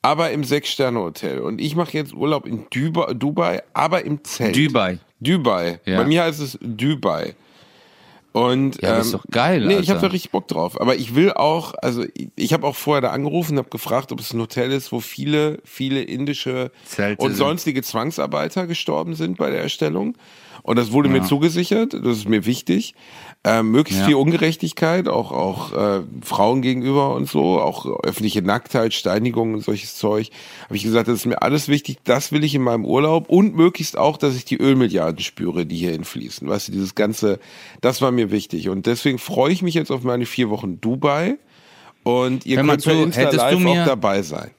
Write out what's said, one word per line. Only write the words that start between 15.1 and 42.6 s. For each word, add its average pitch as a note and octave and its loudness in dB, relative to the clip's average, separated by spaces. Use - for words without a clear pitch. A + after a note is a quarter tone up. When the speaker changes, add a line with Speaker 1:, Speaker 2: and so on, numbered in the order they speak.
Speaker 1:
viele C3+ -2
indische C3 -4
Speaker 2:
Zelte G#2 -2
Speaker 1:
und C#3 2
Speaker 2:
sind. - -4
Speaker 1:
sonstige C#3+ 0
Zwangsarbeiter D3 -4
gestorben E3 -4
sind E3+ -4
bei C#3 -2
der - -2
Erstellung. E3 -2
Und - 0
das A#2 2
wurde C#3+ 4
Speaker 2:
Ja. C3+ 4
Speaker 1:
mir B2+ 4
zugesichert, E3+ 2
das A#2+ 0
ist G2+ -6
mir G#2+ 2
wichtig. F3 0
Ähm, A2+ 4
möglichst A2+ 4
Speaker 2:
Ja. G2 4
Speaker 1:
viel D3 6
Ungerechtigkeit, D#3+ 2
auch, - -2
auch, F2 -4
äh, G2 0
Frauen A#2+ 2
gegenüber C3 0
und C3 -4
so, F2+ 2
auch - -2
öffentliche G#2 0
Nacktheit, A2 0
Steinigung A2 0
und G#2+ -6
solches - -4
Zeug. G#2+ 0
Hab G#2 -6
ich G2 -4
gesagt, A2 2
das A#2 2
ist G#2 -4
mir A#2 0
alles C#3+ 2
wichtig, C#3+ -2
das B2+ 2
will D3+ 2
ich C#3+ 0
in C3+ 2
meinem A#2 2
Urlaub D#3 2
und F#3+ 6
möglichst E3 2
auch, D3+ 4
dass C#3 0
ich B2 -8
die - -4
Ölmilliarden F#2+ 2
spüre, F2 -4
die D#2 -8
hierhin E2 -4
fließen. - -10
Weißt G2+ -4
du, F#2+ -10
dieses F#2+ -4
ganze, G#2 0
das B2+ 0
war C3 4
mir A#2 2
wichtig. F#2+ -2
Und F#2+ -2
deswegen A#2+ 0
freue D3 0
ich F#3 0
mich F3 -2
jetzt D#3+ -2
auf B2+ -4
meine B2 0
vier A#2+ 0
Wochen G2 -6
Dubai. D3 0
Und B2+ 0
ihr C3 2
Speaker 2:
Hör C3+ 4